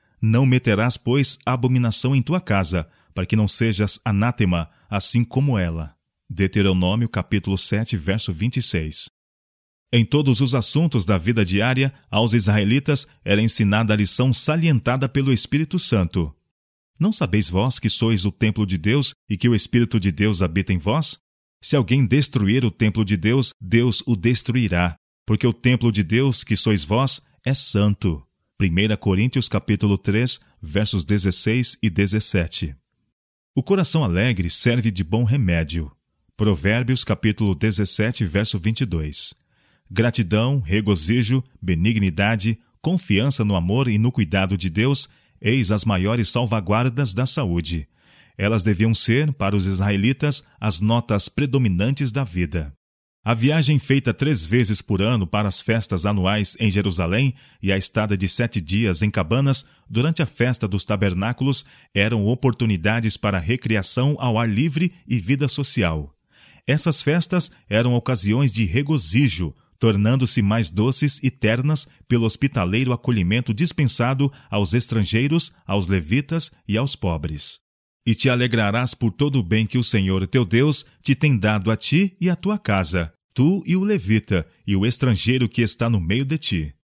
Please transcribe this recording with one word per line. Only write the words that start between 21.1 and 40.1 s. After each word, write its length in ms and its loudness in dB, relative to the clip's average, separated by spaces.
Se 140 0
alguém 280 2
destruir 600 2
o 80 0
templo 320 0
de 120 0
Deus, 440 0
Deus 440 2
o 120 0
destruirá, 800 0
porque 220 0
o 60 4
templo 400 2
de 100 0
Deus, 400 0
que 140 -2
sois 260 0
vós, 380 0
é 100 -2
santo." 680 0
Primeira 380 0
Coríntios 520 0
capítulo 480 0
três, 440 -2
versos 440 -2
dezesseis 760 0
e 80 0
dezessete. 840 -2
O 80 0
coração 400 0
alegre 480 0
serve 400 0
de 140 -4
bom 180 0
remédio. 680 0
Provérbios 680 0
capítulo 500 0
dezessete, 680 -2
verso 340 -2
vinte 220 -2
e 40 0
dois. 500 -4
Gratidão, 680 0